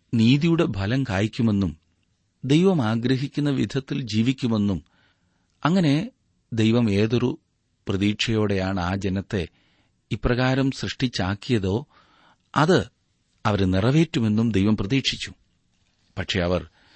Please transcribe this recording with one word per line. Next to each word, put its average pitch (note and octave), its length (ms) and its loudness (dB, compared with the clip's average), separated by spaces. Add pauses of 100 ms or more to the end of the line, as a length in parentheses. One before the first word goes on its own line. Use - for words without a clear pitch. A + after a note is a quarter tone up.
(140)
നീതിയുടെ D3 520 4 (100)
ഫലം A2 280 -2
കായ്ക്കുമെന്നും G2+ 720 0 (680)
ദൈവം D#3+ 380 4
ആഗ്രഹിക്കുന്ന B2 680 -2
വിധത്തിൽ C3+ 520 -4
ജീവിക്കുമെന്നും, A2 800 0 (840)
അങ്ങനെ E3+ 460 0 (420)
ദൈവം A2+ 380 2
ഏതൊരു A2+ 480 0 (500)
പ്രതീക്ഷയോടെയാണ് G2+ 920 0
ആ F2 160 -2
ജനത്തെ F#2+ 520 -4 (640)
ഇപ്രകാരം B2+ 600 0
സൃഷ്ടിച്ചാക്കിയതോ, G#2 1160 -2 (680)
അത് D3+ 320 2 (580)
അവർ G2+ 180 2
നിറവേറ്റുമെന്നും A2+ 880 2
ദൈവം G2+ 240 2
പ്രതീക്ഷിച്ചു. A2 560 -4 (840)
പക്ഷേ, F#2 220 -4
അവർ F2 300 -2 (260)